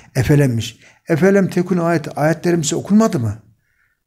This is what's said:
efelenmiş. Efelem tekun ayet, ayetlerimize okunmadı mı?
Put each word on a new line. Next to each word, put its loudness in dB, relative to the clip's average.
efelenmiş. 0
Efelem 2
tekun -2
ayet, -2
ayetlerimize -2
okunmadı 2
mı? -4